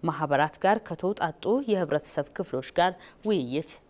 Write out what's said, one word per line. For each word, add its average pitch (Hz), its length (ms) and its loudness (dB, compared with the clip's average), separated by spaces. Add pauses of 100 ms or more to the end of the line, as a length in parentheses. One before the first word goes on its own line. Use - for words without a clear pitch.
ማህበራት 151 580 0
ጋር 208 240 4
ከተውጣጡ 180 600 -4 (220)
የህብረተሰብ 151 680 0
ክፍሎች 135 420 -6
ጋር 180 180 4 (320)
ውይይት 151 460 -2 (180)